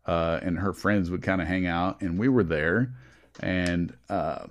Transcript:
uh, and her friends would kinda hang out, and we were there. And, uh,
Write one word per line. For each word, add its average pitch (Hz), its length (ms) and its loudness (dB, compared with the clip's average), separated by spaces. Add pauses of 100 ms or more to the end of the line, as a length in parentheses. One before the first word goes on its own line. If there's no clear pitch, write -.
uh, 82 380 0
and 87 160 -2
her 92 160 -2
friends 95 360 0
would 90 120 -4
kinda 92 240 0
hang 90 200 0
out, 87 360 -2
and 87 160 -2
we 113 100 2
were 123 160 6
there. 85 480 2 (480)
And, 87 540 0 (160)
uh, 80 400 -4